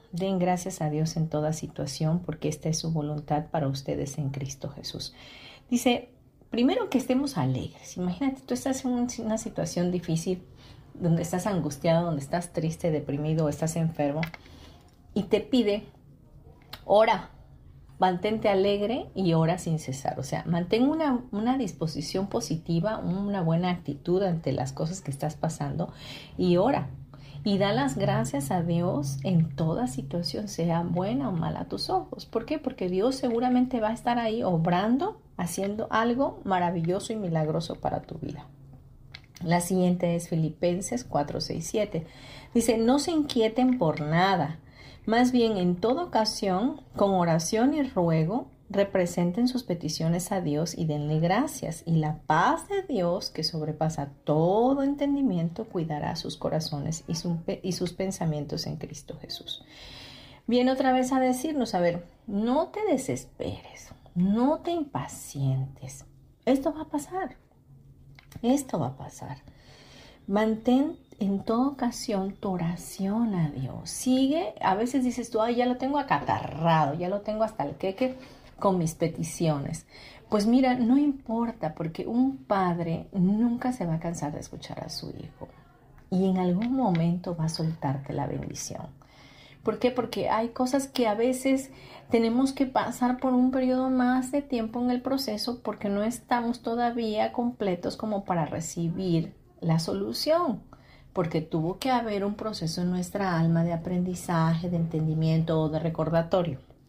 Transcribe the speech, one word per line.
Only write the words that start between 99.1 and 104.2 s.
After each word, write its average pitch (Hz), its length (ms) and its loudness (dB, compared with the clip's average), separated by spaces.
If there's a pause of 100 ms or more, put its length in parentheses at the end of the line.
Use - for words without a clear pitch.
la 165 180 2
solución. 220 880 0 (500)
Porque 165 280 0
tuvo 170 360 -2
que 262 140 0
haber 220 320 0
un 202 120 -2
proceso 180 460 -4
en 180 80 0
nuestra 180 480 0
alma 165 280 4
de 170 80 0
aprendizaje, 175 960 0